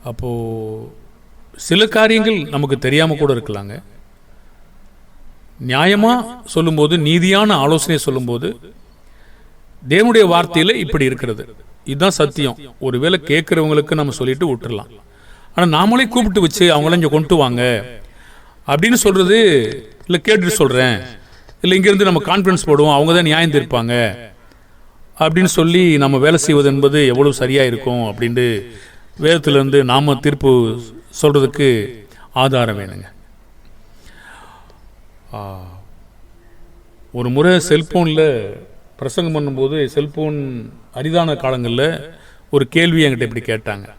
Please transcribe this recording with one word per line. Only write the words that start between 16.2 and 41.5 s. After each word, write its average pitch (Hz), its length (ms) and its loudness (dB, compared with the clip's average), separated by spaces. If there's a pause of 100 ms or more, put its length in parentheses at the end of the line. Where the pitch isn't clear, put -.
வச்சு, 170 260 2
"அவங்கள 156 260 2
இங்க 160 160 0
கொண்டு 156 260 0
வாங்க" 123 260 0 (1040)
அப்படின்னு 185 380 2
சொல்றது, 190 320 4 (680)
"இல்ல 175 180 -2
கேட்டுட்டு 185 360 0
சொல்றேன்", 127 380 2 (640)
இல்ல 180 140 2
"இங்கிருந்து 196 340 2
நம்ம 160 160 2
கான்ஃபரன்ஸ் 185 420 0
போடுவோம், 147 260 4
அவங்க 151 200 2
தான் 170 160 2
நியாயம் 160 220 2
தீர்ப்பாங்க" 120 420 -2 (1300)
அப்படின்னு 165 320 2
சொல்லி 175 320 2 (140)
நம்ம 139 200 2
வேலை 156 220 4
செய்வது 143 280 2
என்பது 139 400 2
எவ்வளவு 135 260 2
சரியா 131 300 0
இருக்கும் 123 400 0
அப்படின்ட்டு 120 440 -2 (720)
வேதத்திலிருந்து 143 640 2
நாம 139 320 2
தீர்ப்பு 139 360 0 (600)
சொல்றதுக்கு 143 560 2 (680)
ஆதாரம் 127 460 2
வேணுங்க. 95 280 -14 (2250)
ஆ, 107 60 -14 (1700)
ஒரு 123 180 -6
முறை 156 240 4 (140)
செல்போன்ல 160 540 0 (760)
பிரசங்கம் 160 380 -4
பண்ணும்போது, 139 500 -4
செல்போன் 151 520 -4 (560)
அரிதான 160 400 -2
காலங்கள்ல 127 500 -2 (640)